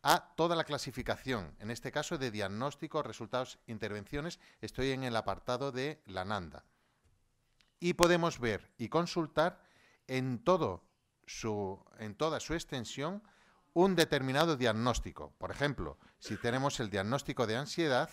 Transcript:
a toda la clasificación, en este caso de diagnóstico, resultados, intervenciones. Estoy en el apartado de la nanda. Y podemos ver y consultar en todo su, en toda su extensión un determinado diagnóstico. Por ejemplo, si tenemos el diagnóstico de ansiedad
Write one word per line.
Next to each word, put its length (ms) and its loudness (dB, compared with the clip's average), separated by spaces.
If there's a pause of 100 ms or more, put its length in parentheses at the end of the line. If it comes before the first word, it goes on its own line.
a 340 4
toda 220 4
la 80 2
clasificación, 920 -4
en 120 -8
este 220 -8
caso 240 -4
de 120 -2
diagnóstico, 760 -4
resultados, 540 -6 (100)
intervenciones. 720 -8 (180)
Estoy 320 -2
en 140 -2
el 100 -2
apartado 560 -2
de 340 -6
la 200 -6
nanda. 400 -6 (1120)
Y 140 2
podemos 440 6
ver 400 -2
y 120 -6
consultar 720 0 (460)
en 360 -2
todo 400 2 (420)
su, 560 -4 (180)
en 160 -10
toda 260 0
su 120 -6
extensión 680 -6 (480)
un 240 6
determinado 600 4
diagnóstico. 800 0
Por 140 -8
ejemplo, 460 -2 (220)
si 160 -6
tenemos 460 0
el 80 -2
diagnóstico 580 0
de 80 0
ansiedad 580 2